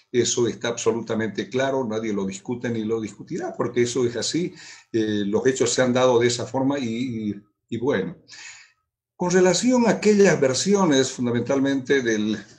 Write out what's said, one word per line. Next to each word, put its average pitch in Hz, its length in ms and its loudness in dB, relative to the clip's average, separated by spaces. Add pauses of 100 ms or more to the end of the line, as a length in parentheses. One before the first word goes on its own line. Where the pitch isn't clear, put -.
(120)
Eso 120 360 0
está 107 220 -4
absolutamente 113 800 -4
claro, 131 360 -2
nadie 110 280 -4
lo 98 120 -2
discute 120 440 -8
ni 113 140 -4
lo 113 160 -2
discutirá, 156 560 -8
porque - 280 -2
eso 123 220 0
es 120 100 -4
así, 151 380 -4 (380)
eh, 107 340 -2
los 101 200 0
hechos 131 280 0
se 131 80 0
han 127 120 2
dado 127 240 4
de 117 100 4
esa 120 180 -4
forma 135 340 -2
y, 113 500 -6
y, 98 60 -4 (340)
y 120 80 -6
bueno. 107 400 -2 (1000)
Con 180 160 -4
relación 190 540 4
a 220 60 4
aquellas 202 480 4
versiones, 139 720 2
fundamentalmente 131 920 0
del, 107 360 0 (220)